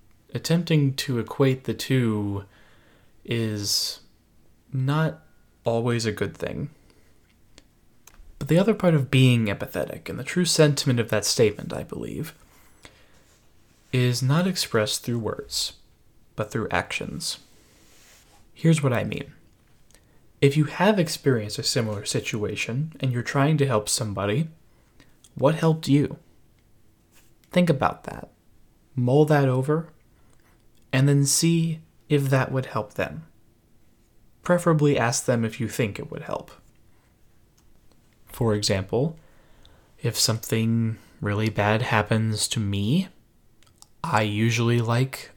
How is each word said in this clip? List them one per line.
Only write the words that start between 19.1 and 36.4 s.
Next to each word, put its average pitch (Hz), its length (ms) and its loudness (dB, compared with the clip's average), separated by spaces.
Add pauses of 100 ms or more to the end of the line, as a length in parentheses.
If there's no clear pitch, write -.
If 139 160 4
you 151 80 4
have 196 340 2
experienced 123 600 -2
a 110 40 -6
similar 107 440 -2
situation 113 920 -4
and 131 140 -2
you're 120 100 -2
trying 143 360 2
to 135 80 2
help 110 240 0
somebody, 104 580 -2 (840)
what 151 220 2
helped 160 300 0
you? 139 300 2 (1400)
Think 180 160 4
about - 360 0
that. - 260 -14 (680)
Mull 127 300 4
that 143 240 4
over, 143 400 0 (1040)
and 135 120 4
then 143 200 4
see 165 540 2 (280)
if 139 220 2
that 131 200 2
would 131 160 -4
help - 280 -6
them. 95 320 -6 (1160)
Preferably 160 560 4
ask 120 280 0
them 117 180 2
if 110 160 -4
you 110 80 -4
think 104 300 -4
it - 120 -10
would - 120 -10
help. - 280 -8 (1800)